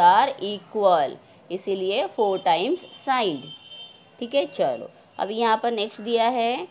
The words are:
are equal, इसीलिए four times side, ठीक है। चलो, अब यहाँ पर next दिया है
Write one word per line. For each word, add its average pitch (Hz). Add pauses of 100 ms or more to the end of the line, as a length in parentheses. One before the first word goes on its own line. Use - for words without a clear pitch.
are 208 (120)
equal, 190 (360)
इसीलिए 196
four 202
times 196 (180)
side, 208 (760)
ठीक 240
है। 277
चलो, 135 (280)
अब 190
यहाँ 220
पर 240
next 220
दिया 226
है 254